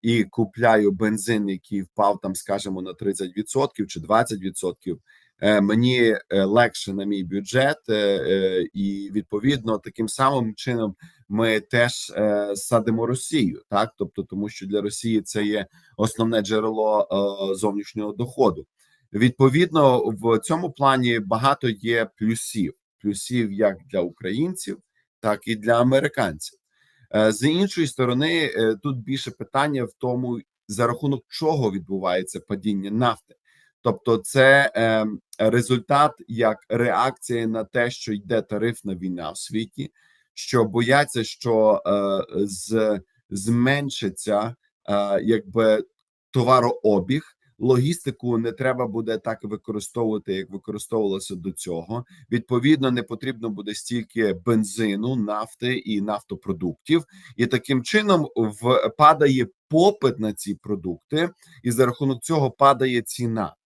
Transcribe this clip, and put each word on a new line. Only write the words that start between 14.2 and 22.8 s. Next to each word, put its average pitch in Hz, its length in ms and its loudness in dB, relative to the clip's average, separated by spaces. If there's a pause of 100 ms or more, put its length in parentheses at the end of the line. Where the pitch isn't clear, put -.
тому 101 260 -6
що - 180 -14
для 101 140 -2
Росії 107 400 -2
це - 220 -4
є 104 240 -2 (300)
основне 113 440 0
джерело, 110 680 0 (440)
е, 95 40 -2
зовнішнього 104 580 -4
доходу. 110 520 0 (480)
Відповідно, 135 840 4 (220)
в 113 180 4
цьому 165 320 -4
плані 131 480 2
багато 117 500 0
є 113 480 0
плюсів. 110 560 -2 (280)